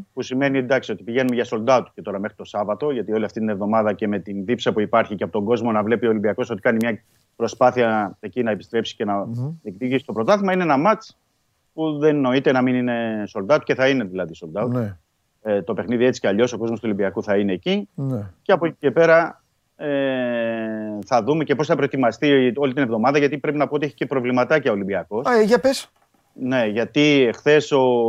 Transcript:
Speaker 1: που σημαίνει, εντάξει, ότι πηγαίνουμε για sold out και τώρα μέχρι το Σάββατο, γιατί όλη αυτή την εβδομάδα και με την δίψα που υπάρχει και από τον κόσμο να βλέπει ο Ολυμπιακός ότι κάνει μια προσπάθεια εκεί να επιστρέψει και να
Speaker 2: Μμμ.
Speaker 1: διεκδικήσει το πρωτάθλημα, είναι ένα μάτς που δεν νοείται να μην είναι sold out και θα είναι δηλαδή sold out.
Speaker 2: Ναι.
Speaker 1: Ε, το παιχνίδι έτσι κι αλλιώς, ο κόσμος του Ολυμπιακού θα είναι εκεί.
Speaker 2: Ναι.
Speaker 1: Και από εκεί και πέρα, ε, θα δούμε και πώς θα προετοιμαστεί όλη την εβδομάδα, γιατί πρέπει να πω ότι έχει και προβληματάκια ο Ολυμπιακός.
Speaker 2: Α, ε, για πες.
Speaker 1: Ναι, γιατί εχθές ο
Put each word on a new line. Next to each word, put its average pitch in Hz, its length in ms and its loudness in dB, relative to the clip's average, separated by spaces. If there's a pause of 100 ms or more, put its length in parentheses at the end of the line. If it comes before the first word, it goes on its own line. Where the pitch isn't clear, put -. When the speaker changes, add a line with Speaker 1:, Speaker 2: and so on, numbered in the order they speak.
(160)
Speaker 1:
που 131 80 -6
σημαίνει, 135 360 0
εντάξει, 127 340 -2
ότι 92 100 -10
πηγαίνουμε 123 320 -2
για 117 160 -2
sold 120 280 2
out 110 60 -2 (100)
και 98 80 -16
τώρα 98 160 -6
μέχρι 101 180 -8
το 95 80 -16
Σάββατο, 104 460 -4
γιατί 110 220 -4
όλη 110 120 0
αυτή 101 140 -8
την 110 100 -2
εβδομάδα 107 440 0
και 104 160 -4
με 101 100 -2
την 98 260 -8
δίψα 117 280 -2
που 107 80 -2
υπάρχει 107 340 0
και 92 80 -6
από 95 100 -4
τον 104 120 -2
κόσμο 113 280 0
να 107 100 0
βλέπει 110 240 0
ο - 20 4
Ολυμπιακός 107 420 -2
ότι 113 100 -6
κάνει 117 200 2
μια 113 220 -2 (340)
προσπάθεια 113 840 0
εκεί 110 220 -6
να 113 80 0
επιστρέψει 107 460 -4
και 117 80 -6
να 104 100 -2
Speaker 2:
Μμμ. 117 360 -6 (120)
Speaker 1:
διεκδικήσει 123 420 -4
το - 80 -10
πρωτάθλημα, 190 400 0
είναι 185 100 0
ένα 156 140 2
μάτς 185 420 0 (560)
που 156 240 -4
δεν 147 180 4
νοείται 135 360 2
να 131 100 2
μην 127 120 2
είναι 117 580 -2
sold 110 220 0
out 151 100 2
και 143 100 0
θα 131 140 2
είναι 135 160 2
δηλαδή 90 300 -6 (100)
sold 85 180 -6
out. 123 60 -2
Speaker 2:
Ναι. 117 280 -4 (460)
Speaker 1:
Ε, 104 200 0
το 110 120 -6
παιχνίδι 107 300 0
έτσι 127 160 2
κι - 60 -4
αλλιώς, 113 260 2
ο 110 60 -8
κόσμος 113 200 -4
του 110 80 -10
Ολυμπιακού 98 360 -2
θα 101 140 0
είναι 101 160 0
εκεί. 190 420 -4
Speaker 2:
Ναι. 131 320 -6 (160)
Speaker 1:
Και - 100 0
από 175 140 2
εκεί 151 120 -6
και 143 120 0
πέρα, 165 520 4 (340)
ε, 156 120 -8 (1160)
θα 123 160 2
δούμε 147 220 0
και 143 100 0
πώς 143 120 0
θα 160 100 2
προετοιμαστεί 135 800 2
όλη 139 160 0
την 139 100 -2
εβδομάδα, 120 360 0
γιατί 143 200 2
πρέπει 151 200 -4
να 139 100 0
πω 147 60 -4
ότι 147 120 -2
έχει 135 80 -10
και - 120 -6
προβληματάκια 127 640 0
ο 110 40 0
Ολυμπιακός. 98 520 -4
Speaker 2:
Α, 247 120 4
ε, 214 40 6
για 214 160 4
πες. - 320 -2 (420)
Speaker 1:
Ναι, 127 340 -2
γιατί 135 640 4
εχθές 147 440 2
ο 135 120 4 (240)